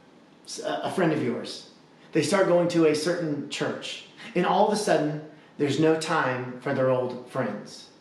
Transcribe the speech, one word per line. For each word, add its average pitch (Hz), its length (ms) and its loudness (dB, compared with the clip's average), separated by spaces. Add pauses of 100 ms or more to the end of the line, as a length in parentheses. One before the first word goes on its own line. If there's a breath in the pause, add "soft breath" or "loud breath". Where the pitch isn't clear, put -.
(460)
s-, - 140 -14
a, - 240 -4
a - 80 -4
friend 170 200 2
of 131 120 0
yours? 110 460 -6 (420 loud breath)
They 151 120 2
start 190 240 4
going 175 220 4
to 165 180 4
a 147 80 4
certain 170 540 -2
church, - 560 -6 (300 loud breath)
and 180 100 2
all 196 220 4
of 208 60 2
a - 20 0
sudden, 151 460 0 (360 loud breath)
there's 143 220 0
no 160 200 4
time 127 640 -2
for 135 120 -4
their 131 160 2
old 127 400 -2
friends. - 600 -8 (120)